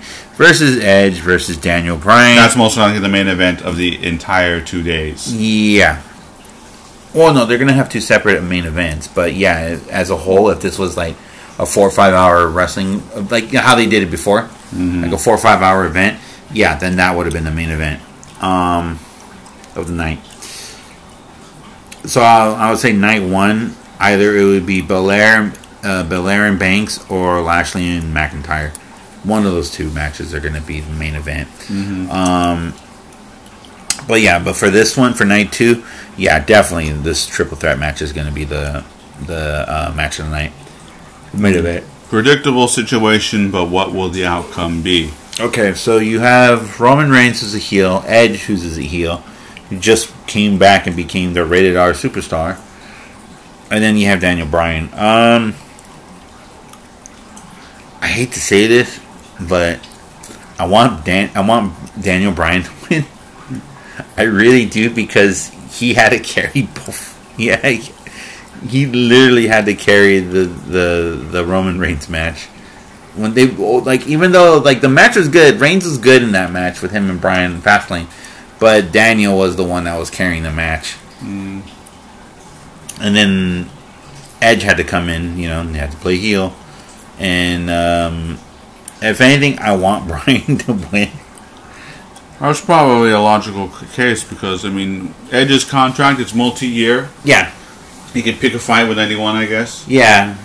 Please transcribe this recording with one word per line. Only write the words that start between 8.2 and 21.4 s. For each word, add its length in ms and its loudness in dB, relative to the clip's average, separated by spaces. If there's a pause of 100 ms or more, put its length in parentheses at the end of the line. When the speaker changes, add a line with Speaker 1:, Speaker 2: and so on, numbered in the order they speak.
Speaker 1:
main 200 -2
events, 440 -6
but 260 -2
yeah, 460 -2 (100)
as 200 -4
a 60 -2
whole, 340 2
if 100 -2
this 180 -4
was, 200 -4
like, 180 -6 (420)
a 60 -2
four 240 2
or 20 0
five 220 4
hour 340 4
wrestling, 560 -2 (280)
like 220 -2
how 220 4
they 120 4
did 160 2
it 80 -4
before, 320 0
Speaker 2:
Mm-hmm. 600 -6
Speaker 1:
like 80 -4
a 60 -4
four 160 2
or 40 2
five 240 4
hour 240 2
event, 340 -2 (320)
yeah, 240 2
then 200 -4
that 200 2
would 80 -2
have 80 -4
been 120 -4
the 80 -4
main 180 -4
event, 320 -6 (400)
um, 560 0 (800)
of 100 -8
the 80 -8
night. 240 -6 (1900)